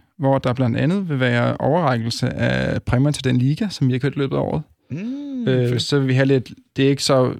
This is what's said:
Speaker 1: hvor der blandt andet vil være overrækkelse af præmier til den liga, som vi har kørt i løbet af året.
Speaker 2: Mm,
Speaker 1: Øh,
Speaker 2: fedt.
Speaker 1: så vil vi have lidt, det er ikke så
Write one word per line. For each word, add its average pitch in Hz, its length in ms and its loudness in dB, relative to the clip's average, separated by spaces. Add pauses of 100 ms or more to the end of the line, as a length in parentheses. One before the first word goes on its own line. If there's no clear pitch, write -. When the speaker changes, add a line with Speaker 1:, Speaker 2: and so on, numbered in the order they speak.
(180)
Speaker 1:
hvor 135 200 2
der 123 160 0
blandt 120 240 0
andet 170 320 0
vil 139 100 -2
være 120 380 2
overrækkelse 127 720 0
af 123 540 -2
præmier 135 280 2
til - 120 -6
den 127 140 0
liga, 147 320 0
som 143 180 0
vi 123 60 2
har 127 60 -2
kørt 139 160 -2
i - 40 -2
løbet 143 160 -2
af - 40 0
året. - 220 -2 (300)
Speaker 2:
Mm, 254 560 -6
Speaker 1:
Øh, 123 220 2
Speaker 2:
fedt. 123 120 0
Speaker 1:
så 143 180 0
vil 135 80 2
vi 131 60 2
have 135 120 4
lidt, 135 260 0 (240)
det 135 100 2
er 139 40 4
ikke 139 140 0
så 127 360 2